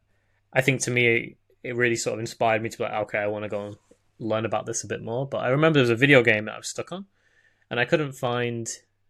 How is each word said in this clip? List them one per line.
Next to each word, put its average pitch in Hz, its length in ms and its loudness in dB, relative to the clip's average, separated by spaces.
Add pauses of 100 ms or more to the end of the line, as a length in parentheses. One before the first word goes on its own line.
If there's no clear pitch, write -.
(540)
I 135 80 4
think 131 220 2
to - 80 -4
me, 117 440 2 (280)
it 127 120 -8
really 117 220 2
sort 117 160 -4
of 110 80 -6
inspired 113 400 0
me 113 80 -6
to - 80 -16
be 113 80 -4
like, 107 80 -6
"Okay, 107 260 -4
I 104 80 -2
wanna 107 220 -6
go 104 180 -6
and 104 80 -14 (440)
learn 110 260 -2
about 107 200 -2
this 113 200 -6
a - 20 -14
bit 107 160 -8
more." 120 240 -6
But 113 120 -6
I 120 100 -2
remember 151 300 4
there 131 40 6
was 120 60 2
a 117 60 4
video 131 280 6
game 107 220 2
that 107 100 -8
I - 40 -12
was - 100 -10
stuck - 240 -10
on 196 140 -10 (600)
and 127 80 -4
I 120 60 2
couldn't 147 300 0
find, 120 560 -4 (400)